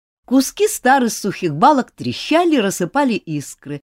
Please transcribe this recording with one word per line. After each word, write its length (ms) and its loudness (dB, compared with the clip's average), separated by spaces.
Куски 420 0
старых 460 0
сухих 400 -4
балок 380 2
трещали, 640 0
рассыпали 560 0
искры. 680 -8